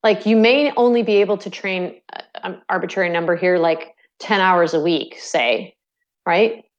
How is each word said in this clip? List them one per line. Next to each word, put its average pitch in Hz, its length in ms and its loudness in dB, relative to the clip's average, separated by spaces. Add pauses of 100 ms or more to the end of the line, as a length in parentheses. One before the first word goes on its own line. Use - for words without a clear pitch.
Like, 214 220 2
you 220 100 4
may 262 400 4
only 240 260 2
be 208 140 0
able 202 220 2
to 196 120 -12
train, 185 500 -8 (120)
uh, - 80 -14 (240)
an - 240 -12
arbitrary 185 400 -4
number 170 280 -2
here, 180 220 2
like, 165 360 -2 (260)
ten 208 200 -2
hours 175 340 2
a 156 60 0
week, 160 380 -2
say, 123 560 -4 (500)
right? 202 400 0 (140)